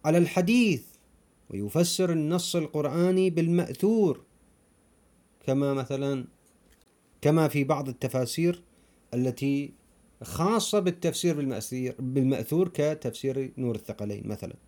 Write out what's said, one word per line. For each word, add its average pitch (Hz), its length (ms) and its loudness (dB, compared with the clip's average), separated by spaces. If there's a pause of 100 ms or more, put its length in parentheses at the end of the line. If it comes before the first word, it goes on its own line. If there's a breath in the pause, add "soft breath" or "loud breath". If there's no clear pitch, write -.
على 160 140 4
الحديث، 180 640 4 (680)
ويفسر 170 600 0
النص 165 440 0
القرآني 170 760 2
بالمأثور، 170 920 2 (1200)
كما 139 280 0
مثلًا، 135 500 -4 (960)
كما 156 280 4
في 143 160 0
بعض 143 240 0
التفاسير 135 760 -2 (520 soft breath)
التي 139 580 -2 (500)
خاصة 208 560 0
بالتفسير 170 580 0
بالمأثير-، 127 600 -4
بالمأثور، 131 720 0
كتفسير 139 920 -4
نور 120 160 -2
الثقلين 104 540 -8
مثلًا. - 260 -8 (140)